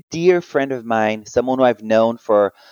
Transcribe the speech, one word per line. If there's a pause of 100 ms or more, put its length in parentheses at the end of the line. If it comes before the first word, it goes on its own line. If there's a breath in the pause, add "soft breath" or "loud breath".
dear
friend
of
mine,
someone
who
I've
known
for (180 soft breath)